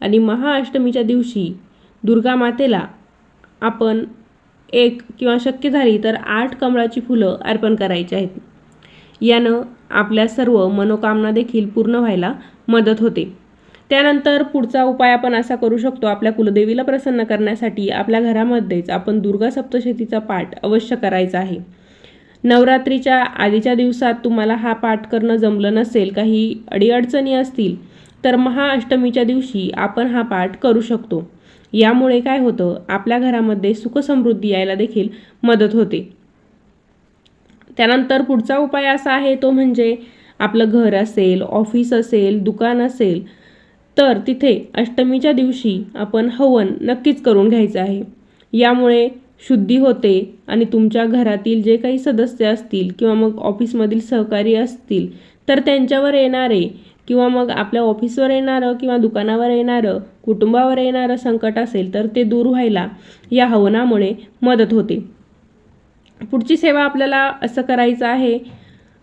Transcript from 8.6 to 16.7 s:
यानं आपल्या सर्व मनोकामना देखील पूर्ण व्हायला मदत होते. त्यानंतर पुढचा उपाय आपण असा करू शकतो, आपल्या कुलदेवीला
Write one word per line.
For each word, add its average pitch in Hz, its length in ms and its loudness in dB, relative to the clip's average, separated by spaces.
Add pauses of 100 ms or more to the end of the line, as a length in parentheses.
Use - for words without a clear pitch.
यानं 233 400 2 (300)
आपल्या 214 380 0
सर्व 226 400 2
मनोकामना 214 640 0
देखील 220 380 -2
पूर्ण 220 260 0
व्हायला 214 380 0 (360)
मदत 220 320 2
होते. - 360 -2 (540)
त्यानंतर 285 520 2
पुढचा 262 420 -2
उपाय 254 280 2
आपण 240 220 0
असा 240 220 -2
करू 233 200 0
शकतो, 247 300 -4
आपल्या 208 260 0
कुलदेवीला 214 500 0